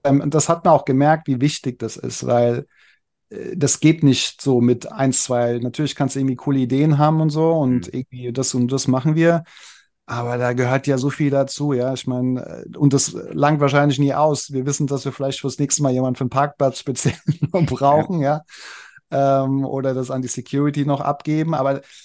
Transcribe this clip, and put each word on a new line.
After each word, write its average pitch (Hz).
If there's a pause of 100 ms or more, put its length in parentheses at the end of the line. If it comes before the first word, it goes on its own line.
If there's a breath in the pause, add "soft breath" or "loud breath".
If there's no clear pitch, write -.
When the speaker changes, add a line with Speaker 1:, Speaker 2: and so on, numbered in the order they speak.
Speaker 1:
ähm, 143
das 147
hat 170
man 170
auch 143
gemerkt, 147
wie 127
wichtig 135
das 113
ist, 123
weil, 120 (640 soft breath)
äh, -
das -
geht 160
nicht -
so 131
mit 120
eins, 127
zwei, 120
natürlich 123
kannst 135
du -
irgendwie 135
coole 139
Ideen 139
haben 156
und 160
so 160
und 127
Speaker 2:
Mhm. 131
Speaker 1:
irgendwie 123
das 127
und 123
das 135
machen 131
wir, 165 (640 loud breath)
aber 120
da 123
gehört 127
ja 139
so 135
viel 143
dazu, 139
ja, 127
ich 123
mein, 127
äh, 62 (120)
und 143
das 135
langt 147
wahrscheinlich 143
nie 139
aus. 147
Wir 131
wissen, 143
dass 139
wir 135
vielleicht 135
fürs 135
nächste 147
Mal 135
jemanden 127
für -
den 120
Parkplatz 139
speziell - (120)
<laughs> -
noch 175
brauchen, 147
ja, 147 (720 loud breath)
ähm, 135
oder 135
das 127
an 131
die 123
Security 143
noch 139
abgeben, 156
aber 139 (240 loud breath)